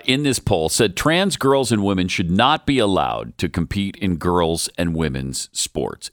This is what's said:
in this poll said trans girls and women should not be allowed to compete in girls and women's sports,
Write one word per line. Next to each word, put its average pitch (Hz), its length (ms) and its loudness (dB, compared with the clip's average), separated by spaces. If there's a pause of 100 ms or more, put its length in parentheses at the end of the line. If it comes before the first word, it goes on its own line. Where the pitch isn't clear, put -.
in 135 180 0
this 135 160 0
poll 80 300 0
said 107 260 2
trans 175 420 2
girls 135 340 2
and 104 120 2
women 92 240 2
should 90 240 -2
not 127 340 2
be 139 140 2
allowed 64 580 0
to 92 120 -2
compete 98 480 -2
in 90 200 -2
girls 85 500 0 (100)
and 85 180 -2
women's 67 560 -4
sports, - 600 -6